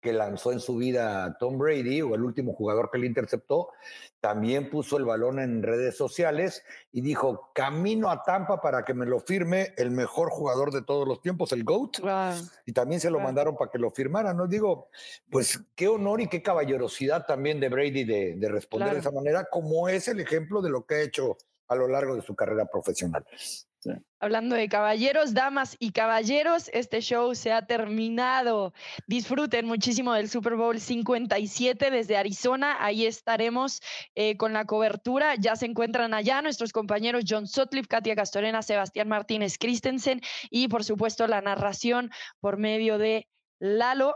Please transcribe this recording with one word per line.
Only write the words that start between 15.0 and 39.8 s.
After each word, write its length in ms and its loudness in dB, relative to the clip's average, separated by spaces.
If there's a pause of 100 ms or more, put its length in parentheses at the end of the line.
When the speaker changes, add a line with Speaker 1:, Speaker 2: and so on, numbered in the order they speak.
Speaker 1:
pues, 300 2 (140)
qué 140 2
honor 340 2
y 60 -2
qué 140 -4
caballerosidad 840 0
también 340 0
de 80 2
Brady 360 0
de, 320 0
de 120 0
responder 400 -2
Speaker 2:
Claro. 60 2
Speaker 1:
de 60 -2
esa 100 -2
manera, 400 0
como 400 0
es 180 -2
el 120 -2
ejemplo 420 -2
de 80 -2
lo 160 -4
que 80 -2
ha 80 2
hecho 340 -2 (320)
a 60 2
lo 140 2
largo 260 0
de 80 -4
su 140 -10
carrera 300 0
profesional. 580 -4 (120)
Speaker 3:
Sí. 540 -10 (300)
Speaker 2:
Hablando 340 0
de 140 2
caballeros, 680 2
damas 460 0
y 100 -2
caballeros, 840 2
este 280 -2
show 340 0
se 180 -2
ha 140 0
terminado. 1080 0 (360)
Disfruten 580 0
muchísimo 480 0
del 140 2
Super 260 0
Bowl 240 2
cincuenta 640 0
y 80 -4
siete 420 2
desde 260 2
Arizona. 600 0
Ahí 260 0
estaremos, 760 0 (340)
eh, 220 2
con 160 0
la 120 0
cobertura. 680 2
Ya 220 2
se 100 -4
encuentran 480 0
allá 260 2
nuestros 320 -2
compañeros 560 0
John 200 0
Sutcliffe, 400 0
Katia 260 0
Castorena, 480 0
Sebastián 460 0
Martínez 500 0
Christensen 600 0 (300)